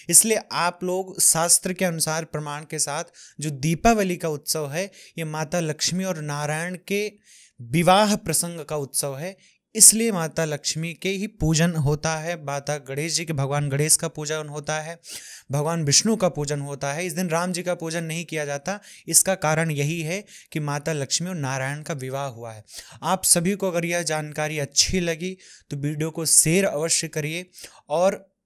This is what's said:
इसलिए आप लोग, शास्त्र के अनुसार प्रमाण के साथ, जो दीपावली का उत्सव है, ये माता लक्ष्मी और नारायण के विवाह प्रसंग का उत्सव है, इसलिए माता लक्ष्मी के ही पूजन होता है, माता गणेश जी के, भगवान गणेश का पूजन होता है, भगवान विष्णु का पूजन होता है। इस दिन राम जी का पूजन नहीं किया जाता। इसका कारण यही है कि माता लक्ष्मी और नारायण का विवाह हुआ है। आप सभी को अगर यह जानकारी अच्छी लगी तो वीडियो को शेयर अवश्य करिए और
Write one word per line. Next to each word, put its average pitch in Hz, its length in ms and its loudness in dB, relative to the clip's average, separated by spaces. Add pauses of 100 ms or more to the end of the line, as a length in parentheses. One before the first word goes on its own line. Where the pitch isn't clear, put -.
इसलिए 214 320 6 (100)
आप 175 320 0
लोग, 185 380 -2
शास्त्र 170 520 4
के 185 120 0
अनुसार 160 400 0
प्रमाण 151 400 -8
के 156 140 -8
साथ, 147 240 -2 (360)
जो 151 100 -4
दीपावली 175 680 2
का 165 120 -4
उत्सव 151 400 -4
है, 180 220 -4 (260)
ये 165 60 -6
माता 156 360 -4
लक्ष्मी 165 440 -2
और 180 180 -4
नारायण 151 560 -4 (100)
के 208 260 -2 (480)
विवाह 180 540 6
प्रसंग 170 500 -2
का 160 100 -4
उत्सव 139 420 -4
है, 180 200 -8 (380)
इसलिए 220 360 8
माता 165 340 0
लक्ष्मी 156 480 -2
के 180 160 -2
ही 196 180 -2
पूजन 160 480 4
होता 151 420 2
है, 160 280 -6
माता 143 320 -4
गणेश 139 360 -4
जी 160 120 0
के, 160 80 -2
भगवान 143 360 0
गणेश 147 260 4
का 165 120 0
पूजन 151 400 -6
होता 151 340 -6
है, 165 180 -12 (520)
भगवान 156 320 0
विष्णु 175 320 4
का 190 140 2
पूजन 147 320 -4
होता 139 320 -6
है। 170 120 -4
इस 175 80 -6
दिन 180 160 -2
राम 170 220 0
जी 175 120 -4
का 175 120 -2
पूजन 165 280 -4
नहीं 165 220 -6
किया 156 200 -4
जाता। 143 340 -6 (280)
इसका 175 280 2
कारण 160 360 0
यही 147 300 -2
है 180 240 -6 (260)
कि - 80 -6
माता 147 340 -4
लक्ष्मी 151 340 -2
और 185 80 -8
नारायण 135 460 -4
का 151 120 -8
विवाह 135 320 -6
हुआ 117 280 -12
है। 110 120 -18 (380)
आप 180 200 0
सभी 180 320 0
को 190 120 -4
अगर 170 180 -2
यह 175 180 -4
जानकारी 151 560 -4
अच्छी - 400 2
लगी 175 380 -4 (320)
तो 147 80 -6
वीडियो 151 340 -4
को 160 140 -4
शेयर 170 400 6
अवश्य 160 420 0
करिए 160 420 -6 (400)
और 180 460 0 (100)